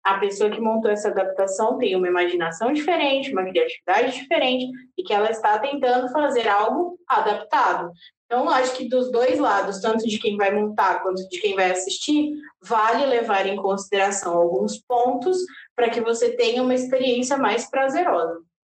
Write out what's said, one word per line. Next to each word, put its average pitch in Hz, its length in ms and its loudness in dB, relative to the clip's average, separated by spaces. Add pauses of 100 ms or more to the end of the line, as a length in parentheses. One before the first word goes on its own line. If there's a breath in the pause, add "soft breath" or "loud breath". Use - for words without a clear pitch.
a 196 140 2
pessoa 208 320 0
que 220 100 -6
montou 226 300 0
essa 208 200 -2
adaptação 196 680 0
tem 202 160 0
uma 180 140 0
imaginação 175 640 0
diferente, 294 600 0
uma 185 120 -2
criatividade 190 720 0
diferente 254 480 0 (300 loud breath)
e 370 80 -4
que 220 100 -4
ela 214 160 2
está 220 300 0
tentando 254 500 0
fazer 247 380 0
algo 233 500 0 (100)
adaptado. 202 840 0 (340 loud breath)
Então, 262 240 0
acho 262 260 2
que 247 120 -8
dos 247 240 0
dois 247 260 2
lados, 202 420 0
tanto 226 240 0
de 214 140 -2
quem 208 180 -2
vai 202 160 2
montar 208 520 0
quanto 190 240 -2
de - 120 -8
quem 196 140 0
vai 185 160 2
assistir, 294 600 -2 (280 loud breath)
vale 233 460 2
levar 220 400 0
em 196 100 -2
consideração 196 800 -2
alguns 185 420 2
pontos 262 600 0 (380 loud breath)
pra 233 120 2
que 240 120 -2
você 233 360 0
tenha 240 280 2
uma 254 100 2
experiência 254 640 0
mais 247 320 0
prazerosa. 269 720 0 (320)